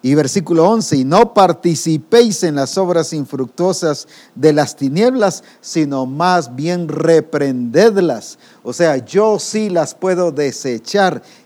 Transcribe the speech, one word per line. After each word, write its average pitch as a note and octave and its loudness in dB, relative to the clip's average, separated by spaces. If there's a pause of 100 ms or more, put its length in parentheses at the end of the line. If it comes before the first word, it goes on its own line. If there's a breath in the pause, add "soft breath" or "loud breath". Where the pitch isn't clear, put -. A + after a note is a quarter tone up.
Y C3 0
versículo E3 2
once, A3 0
"Y C3 0
no G#3 4
participéis F3 2
en D#3 0
las C#3 -2
obras E3+ 0
infructuosas D3 -4 (280 loud breath)
de D3+ 4
las D3 0
tinieblas, G3+ 0 (160 soft breath)
sino C#3 -4
más D3+ -2
bien E3+ -4
reprendedlas". D#3 0 (260 soft breath)
O B2 -10
sea, D#3 0
yo G3 0
sí G#3+ -4
las E3 -2
puedo F3+ -2
desechar. C#3+ -4 (220 soft breath)